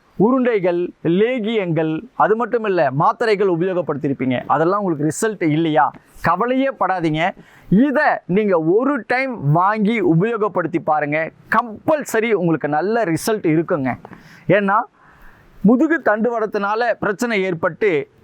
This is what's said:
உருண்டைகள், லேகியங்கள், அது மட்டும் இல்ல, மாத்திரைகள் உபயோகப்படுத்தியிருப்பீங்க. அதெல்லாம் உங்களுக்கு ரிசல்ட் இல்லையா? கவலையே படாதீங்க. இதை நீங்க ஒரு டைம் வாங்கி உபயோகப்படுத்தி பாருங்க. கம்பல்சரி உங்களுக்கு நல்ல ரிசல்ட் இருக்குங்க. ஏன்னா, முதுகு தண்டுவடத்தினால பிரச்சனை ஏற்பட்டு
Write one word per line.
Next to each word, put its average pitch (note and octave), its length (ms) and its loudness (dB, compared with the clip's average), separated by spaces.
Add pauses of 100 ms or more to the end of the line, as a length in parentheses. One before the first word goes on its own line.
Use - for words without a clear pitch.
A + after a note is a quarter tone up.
(160)
உருண்டைகள், G3+ 720 2 (120)
லேகியங்கள், F#3 1000 0 (120)
அது F3+ 220 2
மட்டும் A3+ 280 -4
இல்ல, E3+ 260 0
மாத்திரைகள் G3+ 580 0
உபயோகப்படுத்தியிருப்பீங்க. D3+ 1000 -2
அதெல்லாம் E3 360 0
உங்களுக்கு D#3 260 -2
ரிசல்ட் G#3 340 -4
இல்லையா? D3+ 500 2 (300)
கவலையே A#3 460 0
படாதீங்க. F3 640 -2 (400)
இதை C4+ 340 4 (220)
நீங்க F#3 340 2
ஒரு A3 460 0
டைம் B3 460 -2
வாங்கி G3 600 2
உபயோகப்படுத்தி F#3+ 720 0
பாருங்க. D3+ 460 -2 (180)
கம்பல்சரி A#3 840 0
உங்களுக்கு E3 360 0
நல்ல G3 360 0
ரிசல்ட் E3 220 -2
இருக்குங்க. D#3+ 680 0 (540)
ஏன்னா, G3+ 320 4 (800)
முதுகு C4 440 2
தண்டுவடத்தினால G#3+ 880 -2
பிரச்சனை G#3 500 -2
ஏற்பட்டு F3 680 -2 (160)